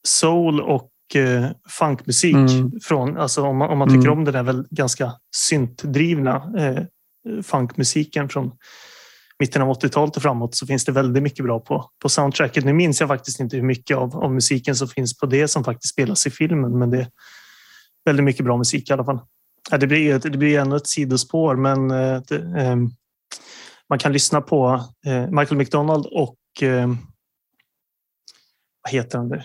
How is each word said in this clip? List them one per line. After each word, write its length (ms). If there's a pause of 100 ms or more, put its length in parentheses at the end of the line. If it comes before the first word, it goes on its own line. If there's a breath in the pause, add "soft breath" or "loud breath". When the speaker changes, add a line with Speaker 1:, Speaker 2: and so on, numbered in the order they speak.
Speaker 1:
soul 540
och, 300 (240)
eh, 320 (320)
funkmusik 560
Speaker 2:
Mm. 360 (120)
Speaker 1:
från, 340
alltså 260
om 140
man, 140
om 80
man 100
tycker 180
Speaker 2:
Mm. 120
Speaker 1:
om 60
den 100
där 80
väl 280
ganska 420 (240)
syntdrivna, 1200
eh, 240 (600)
funkmusiken 880
från 220 (880 loud breath)
mitten 240
av 80
åttiotalet 460
och 60
framåt, 320
så 120
finns 180
det 80
väldigt 300
mycket 220
bra 160
på, 300 (120)
på 60
soundtracket. 560
Nu 80
minns 280
jag 80
faktiskt 320
inte 160
hur 80
mycket 320
av, 200
av 180
musiken 420
som 120
finns 300
på 80
det 220
som 160
faktiskt 280
spelas 340
i 40
filmen, 480
men 120
det 100
är 60 (1000 loud breath)
väldigt 200
mycket 200
bra 120
musik 340
i 20
alla 120
fall. 160 (500)
Ja, 80
det 80
blir 140
ju 160
ett, 60
det 160
blir 200
ännu 180
ett 100
sidospår, 720
men, 340
eh, 380
det, 320
ehm, 300 (1000 loud breath)
man 100
kan 140
lyssna 280
på, 440 (220)
eh, 240
Michael 260
McDonald 500
och, 560
eh, 240 (2000 soft breath)
vad 100
heter 260
han 100
nu? 160